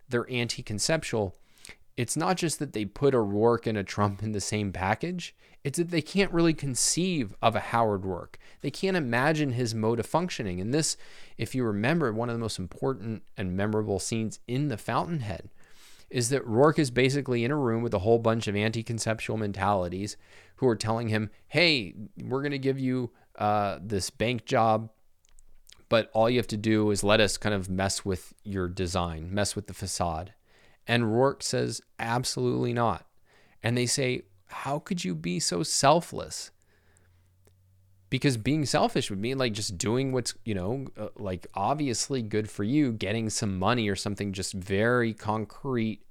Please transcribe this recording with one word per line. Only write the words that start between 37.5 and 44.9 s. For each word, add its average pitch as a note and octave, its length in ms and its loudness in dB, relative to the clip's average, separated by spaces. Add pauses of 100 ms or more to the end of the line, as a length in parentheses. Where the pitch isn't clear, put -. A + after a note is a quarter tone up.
Because C3 280 2
being C#3 260 0
selfish E3+ 460 0
would G2 100 -6
mean, B2 160 -2
like, B2+ 160 0
just G#2 240 -6
doing B2+ 360 0
what's, B2+ 200 -2 (100)
you A2 120 -2
know, G#2 320 -4 (100)
uh, G#2 200 -8
like, F#2+ 360 -6
obviously B2+ 720 -2
good G#2+ 260 -2
for - 160 -4
you, C3+ 260 4
getting A2 380 -2
some G2+ 300 -2
money A2 280 2
or G2+ 100 2
something G#2 360 -4
just F#2+ 220 -6
very G#2+ 580 2